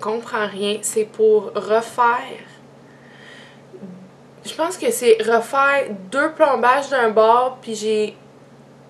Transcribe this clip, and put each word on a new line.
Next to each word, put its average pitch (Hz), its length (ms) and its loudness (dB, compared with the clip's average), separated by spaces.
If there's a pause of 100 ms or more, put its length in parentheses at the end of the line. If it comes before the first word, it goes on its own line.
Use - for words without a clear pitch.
comprends 220 460 -4
rien. 202 360 -4
C'est 214 220 -2
pour 214 500 2
refaire. 226 880 -2 (2000)
Je - 100 -14
pense 330 220 -4
que 262 140 -2
c'est 233 320 4
refaire 269 640 0 (240)
deux 302 220 0
plombages 269 560 2
d'un 240 220 0
bord, 233 500 2
puis 226 140 -10
j'ai 214 420 -2 (720)